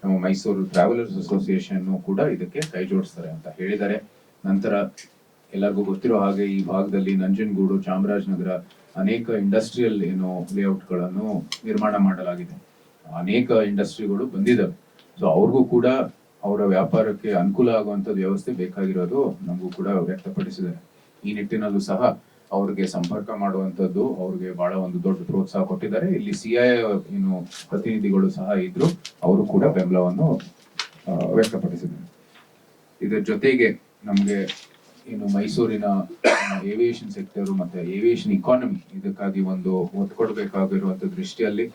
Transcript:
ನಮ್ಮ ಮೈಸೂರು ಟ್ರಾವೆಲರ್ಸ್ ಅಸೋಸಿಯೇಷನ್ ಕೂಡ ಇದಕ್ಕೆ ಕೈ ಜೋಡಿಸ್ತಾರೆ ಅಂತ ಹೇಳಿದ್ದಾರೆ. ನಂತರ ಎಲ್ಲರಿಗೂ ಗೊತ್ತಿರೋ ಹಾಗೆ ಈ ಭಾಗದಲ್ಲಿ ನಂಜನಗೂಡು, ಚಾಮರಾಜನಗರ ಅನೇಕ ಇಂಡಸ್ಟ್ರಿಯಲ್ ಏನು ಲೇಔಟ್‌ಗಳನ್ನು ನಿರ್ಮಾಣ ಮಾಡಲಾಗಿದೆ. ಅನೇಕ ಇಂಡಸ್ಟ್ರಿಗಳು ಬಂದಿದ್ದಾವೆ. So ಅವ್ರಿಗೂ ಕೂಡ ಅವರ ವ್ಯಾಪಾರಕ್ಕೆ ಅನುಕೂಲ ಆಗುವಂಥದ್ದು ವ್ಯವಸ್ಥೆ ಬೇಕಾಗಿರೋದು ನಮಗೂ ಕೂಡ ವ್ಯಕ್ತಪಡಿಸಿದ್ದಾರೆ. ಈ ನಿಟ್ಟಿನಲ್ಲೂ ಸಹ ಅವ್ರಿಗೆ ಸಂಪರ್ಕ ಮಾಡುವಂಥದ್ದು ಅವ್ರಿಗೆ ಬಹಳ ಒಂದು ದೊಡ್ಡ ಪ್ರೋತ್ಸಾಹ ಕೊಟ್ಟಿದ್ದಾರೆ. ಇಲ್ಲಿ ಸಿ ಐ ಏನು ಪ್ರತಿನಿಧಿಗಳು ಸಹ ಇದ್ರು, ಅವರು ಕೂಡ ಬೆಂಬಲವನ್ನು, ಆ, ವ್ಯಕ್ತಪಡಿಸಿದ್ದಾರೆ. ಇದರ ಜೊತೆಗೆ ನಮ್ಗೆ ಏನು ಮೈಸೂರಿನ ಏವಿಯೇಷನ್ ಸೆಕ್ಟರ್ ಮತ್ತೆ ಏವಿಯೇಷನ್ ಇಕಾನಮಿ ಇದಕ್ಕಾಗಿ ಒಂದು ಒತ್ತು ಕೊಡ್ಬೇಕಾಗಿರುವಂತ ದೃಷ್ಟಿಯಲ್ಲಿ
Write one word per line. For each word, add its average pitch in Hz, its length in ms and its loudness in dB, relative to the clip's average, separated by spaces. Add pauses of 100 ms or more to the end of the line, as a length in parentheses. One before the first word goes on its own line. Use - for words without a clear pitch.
ನಮ್ಮ 95 200 2
ಮೈಸೂರು 95 400 0
ಟ್ರಾವೆಲರ್ಸ್ 101 520 0
ಅಸೋಸಿಯೇಷನ್ 95 840 -2
ಕೂಡ 98 180 -2
ಇದಕ್ಕೆ - 400 -2
ಕೈ 190 240 -4
ಜೋಡಿಸ್ತಾರೆ 185 460 -4
ಅಂತ 160 180 -12
ಹೇಳಿದ್ದಾರೆ. 185 540 -2 (440)
ನಂತರ 98 280 2 (800)
ಎಲ್ಲರಿಗೂ 98 300 2
ಗೊತ್ತಿರೋ 101 340 2
ಹಾಗೆ 98 260 2
ಈ 98 200 0
ಭಾಗದಲ್ಲಿ 95 520 0
ನಂಜನಗೂಡು, 98 680 2
ಚಾಮರಾಜನಗರ 95 680 0 (460)
ಅನೇಕ 117 340 0
ಇಂಡಸ್ಟ್ರಿಯಲ್ 107 720 2
ಏನು 92 520 -2
ಲೇಔಟ್‌ಗಳನ್ನು 95 920 -2 (160)
ನಿರ್ಮಾಣ 104 320 0
ಮಾಡಲಾಗಿದೆ. 90 680 0 (520)
ಅನೇಕ 101 360 0
ಇಂಡಸ್ಟ್ರಿಗಳು 101 760 0
ಬಂದಿದ್ದಾವೆ. 101 460 2 (480)
So 98 60 0
ಅವ್ರಿಗೂ 104 380 6
ಕೂಡ 120 220 4 (580)
ಅವರ 104 180 0
ವ್ಯಾಪಾರಕ್ಕೆ 101 680 2
ಅನುಕೂಲ 98 400 4
ಆಗುವಂಥದ್ದು 104 460 0
ವ್ಯವಸ್ಥೆ 95 360 0
ಬೇಕಾಗಿರೋದು 92 960 0
ನಮಗೂ 90 220 -4
ಕೂಡ - 180 -6
ವ್ಯಕ್ತಪಡಿಸಿದ್ದಾರೆ. - 960 -4 (460)
ಈ 104 40 -4
ನಿಟ್ಟಿನಲ್ಲೂ 104 480 -2
ಸಹ - 420 0 (300)
ಅವ್ರಿಗೆ 98 340 0
ಸಂಪರ್ಕ 95 440 -4
ಮಾಡುವಂಥದ್ದು 95 840 -2
ಅವ್ರಿಗೆ 92 380 -6
ಬಹಳ 90 220 -2
ಒಂದು 90 280 -2
ದೊಡ್ಡ 92 240 0
ಪ್ರೋತ್ಸಾಹ - 360 -2
ಕೊಟ್ಟಿದ್ದಾರೆ. 175 500 -2
ಇಲ್ಲಿ 104 200 -2
ಸಿ 110 180 -6
ಐ 120 180 6 (420)
ಏನು 95 380 -2 (200)
ಪ್ರತಿನಿಧಿಗಳು 98 640 2
ಸಹ 95 200 -6 (120)
ಇದ್ರು, - 380 0 (220)
ಅವರು - 220 4
ಕೂಡ - 200 4
ಬೆಂಬಲವನ್ನು, 92 760 2 (680)
ಆ, - 40 -2
ವ್ಯಕ್ತಪಡಿಸಿದ್ದಾರೆ. - 960 0 (960)
ಇದರ 101 120 0
ಜೊತೆಗೆ 131 600 2 (240)
ನಮ್ಗೆ 101 640 0 (400)
ಏನು 101 260 -6
ಮೈಸೂರಿನ 107 500 0 (800)
ಏವಿಯೇಷನ್ 110 460 -2
ಸೆಕ್ಟರ್ 98 400 -6
ಮತ್ತೆ 90 280 -4
ಏವಿಯೇಷನ್ 101 540 0
ಇಕಾನಮಿ 98 520 2 (100)
ಇದಕ್ಕಾಗಿ 98 460 -4
ಒಂದು 92 360 0
ಒತ್ತು 95 400 -4
ಕೊಡ್ಬೇಕಾಗಿರುವಂತ 98 880 -2
ದೃಷ್ಟಿಯಲ್ಲಿ 104 720 -4